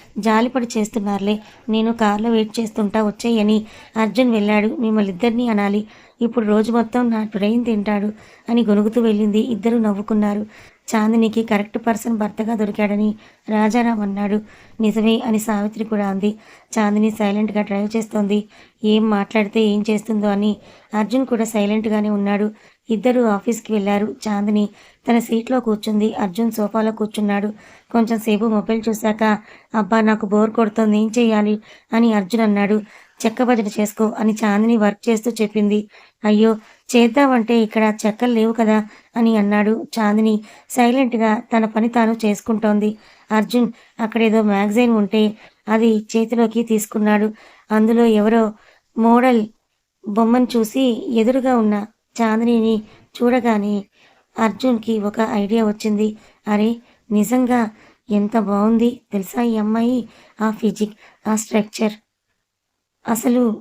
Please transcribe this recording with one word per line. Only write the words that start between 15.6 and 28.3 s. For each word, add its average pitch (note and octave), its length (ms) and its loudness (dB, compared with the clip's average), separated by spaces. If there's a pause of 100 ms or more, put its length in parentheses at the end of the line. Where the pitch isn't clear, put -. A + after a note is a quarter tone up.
కూడా G#3 240 -2
అంది. G3 220 -2 (420)
చాందిని G#3+ 380 2
సైలెంట్గా G#3 520 -2
డ్రైవ్ G3+ 260 -4
చేస్తోంది. G#3+ 500 -2 (460)
ఏం G#3+ 260 4
మాట్లాడితే G#3 500 0
ఏం G#3 220 2
చేస్తుందో G#3 460 -2
అని G#3 240 0 (420)
అర్జున్ G#3+ 320 0
కూడా A3+ 180 -2
సైలెంట్గానే G#3+ 640 -2
ఉన్నాడు. G3+ 380 0 (400)
ఇద్దరు A#3+ 360 0
ఆఫీస్కి A3 480 -2
వెళ్ళారు. G3+ 340 0 (120)
చాందిని G#3 460 -2 (380)
తన A#3 160 2
సీట్లో A#3 420 -2
కూర్చుంది, G#3+ 540 -2
అర్జున్ G#3 380 -2
సోఫాలో A3 400 -2
కూర్చున్నాడు. G#3+ 560 -2 (420)
కొంచెంసేపు A3 560 0